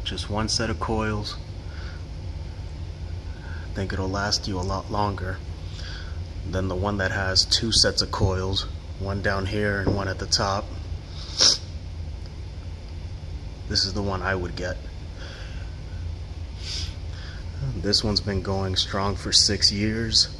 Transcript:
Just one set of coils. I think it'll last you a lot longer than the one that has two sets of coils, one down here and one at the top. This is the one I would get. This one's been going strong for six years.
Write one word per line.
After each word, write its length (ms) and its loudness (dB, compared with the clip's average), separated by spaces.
Just 280 -4
one 180 2
set 220 2
of 80 0
coils. 560 0
I 380 -6
think 180 0
it'll 160 0
last 380 0
you 120 0
a 20 0
lot 300 0
longer 460 2
than 180 2
the 80 0
one 220 2
that 140 4
has 340 4
two 260 2
sets 300 6
of 80 2
coils, 540 2
one 240 -2
down 240 2
here 360 2
and 140 4
one 120 2
at 100 0
the 80 -2
top. 400 4
This 160 4
is 80 -2
the 80 0
one 220 0
I 100 4
would 220 0
get. 220 -2
This 260 4
one's 180 2
been 200 2
going 340 2
strong 400 2
for 160 -4
six 400 6
years. 680 2